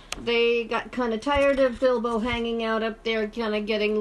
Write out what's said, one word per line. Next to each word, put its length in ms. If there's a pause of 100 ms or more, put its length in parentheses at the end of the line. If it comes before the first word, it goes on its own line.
(200)
they 420
got 280
kinda 260
tired 420
of 200
Bilbo 400
hanging 440
out 200
up 200
there, 240
kinda 340
getting 400